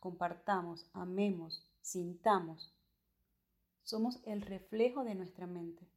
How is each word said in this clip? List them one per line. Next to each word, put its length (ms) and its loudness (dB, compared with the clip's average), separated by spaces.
compartamos, 880 -2
amemos, 760 0
sintamos. 960 0
Somos 420 0
el 160 -2
reflejo 640 2
de 100 -2
nuestra 320 -6
mente. 500 -8